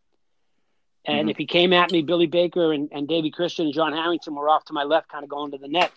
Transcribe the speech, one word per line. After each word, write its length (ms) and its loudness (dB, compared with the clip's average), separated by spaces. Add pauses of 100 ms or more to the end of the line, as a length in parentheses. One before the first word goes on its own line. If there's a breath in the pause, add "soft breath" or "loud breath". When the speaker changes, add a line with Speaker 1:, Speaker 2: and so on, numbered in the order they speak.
(1080)
Speaker 1:
And 140 0
Speaker 2:
Mm-hmm. 80 -2
Speaker 1:
if 80 -4
he 100 -6
came 260 4
at 180 4
me, 120 2
Billy 240 2
Baker 460 2
and, 180 -4
and 160 -8
Davey 240 -2
Christian 340 -4
and 80 -2
John 180 0
Harrington 440 -4
were 140 -2
off 160 2
to 80 -14
my 100 -4
left, 260 0
kinda 160 -12
going 260 -8
to 60 -10
the 100 -16
net. 300 0